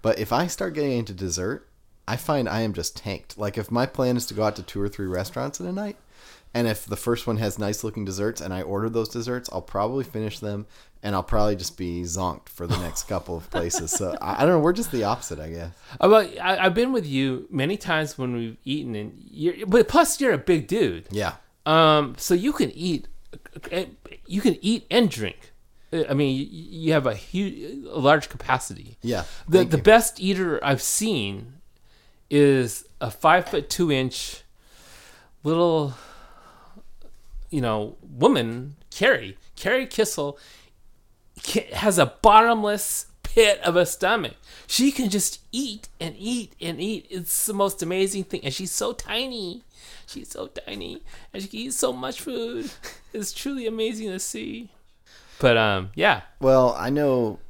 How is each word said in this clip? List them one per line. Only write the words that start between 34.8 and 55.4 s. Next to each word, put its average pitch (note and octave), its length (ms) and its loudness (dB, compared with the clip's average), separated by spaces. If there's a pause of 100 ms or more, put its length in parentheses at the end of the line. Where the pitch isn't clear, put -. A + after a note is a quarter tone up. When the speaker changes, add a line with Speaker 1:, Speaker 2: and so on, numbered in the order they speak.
Speaker 2:
little, D#3+ 520 2 (1500)
you D3+ 120 -2
know, A2 400 -2
woman, C3+ 720 2 (160)
Carrie. A2+ 440 2 (200)
Carrie C4 320 -2
Kissel C#3+ 500 -2 (1040)
ki-, - 320 -4
has G3 240 2
a D3 80 6
bottomless G#3+ 1000 4 (160)
pit G#3 400 6
of E3 120 2
a - 100 6
stomach. F#3 500 -2 (320)
She C4+ 240 2
can A#3+ 180 -2
just - 320 -2 (100)
eat A3+ 380 -8 (100)
and E3 180 -8
eat A3+ 440 -6
and E3 180 -8
eat. G#3 300 -6
It's - 380 -4
the G#3+ 60 -4
most G3 280 0
amazing F#3+ 440 0
thing. - 180 -8
And C3+ 100 -4
she's F#3 180 -6
so G#3 220 -2
tiny. A3+ 720 -8 (420)
She's - 240 -16
so - 180 -10
tiny. - 540 -12 (320)
And G3 80 -10
she G3 80 -12
can G#3+ 120 -12
eat B3+ 120 -6
so B3+ 200 0
much B3+ 280 -8
food. A#3+ 540 -6
<laughs> - 60 -20 (300)
It's G#3 220 -8
truly C4+ 320 -6
amazing A3 440 -4
to F#3 100 -6
see. A3 500 -10 (680)
But, A#2+ 180 6